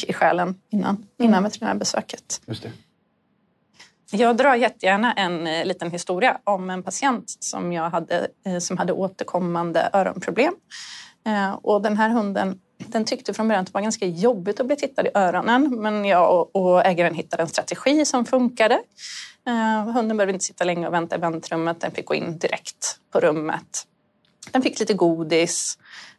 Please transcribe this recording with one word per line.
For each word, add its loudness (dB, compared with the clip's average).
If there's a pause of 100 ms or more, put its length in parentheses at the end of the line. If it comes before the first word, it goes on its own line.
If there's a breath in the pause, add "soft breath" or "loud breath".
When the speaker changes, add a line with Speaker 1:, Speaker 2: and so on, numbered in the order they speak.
Speaker 1:
i 0
själen 0 (160)
innan, 0
Speaker 2:
Mm. -10 (160)
Speaker 1:
innan 6
veterinärbesöket. -4
Speaker 3:
Just -8
det. -12 (1400 soft breath)
Speaker 1:
Jag 4
drar 6
jättegärna 2
en, -2
eh, -2
liten -4
historia 0
om -2
en -6
patient -2 (160)
som -6
jag -2
hade, -2 (200)
eh, -4
som -6
hade -2
återkommande -2
öronproblem. 0 (720 loud breath)
Eh, 0
och 0
den 0
här 4
hunden, 0 (200)
den -4
tyckte -6
från -2
början 2
att -4
det -10
var -2
ganska -2
jobbigt 0
att 0
bli 0
tittad -2
i 0
öronen, 2
men -2
jag 6
och, -2
och 4
ägaren 2
hittade -4
en -2
strategi 0
som 0
funkade. 2 (680 loud breath)
Eh, 0
hunden 0
behövde 2
inte -4
sitta -4
länge -2
och -4
vänta -2
i 0
väntrummet. -4
Den -4
fick -8
gå -2
in -4
direkt -6 (140)
på 2
rummet. -2 (640)
Den 2
fick -2
lite 0
godis. 0 (400 loud breath)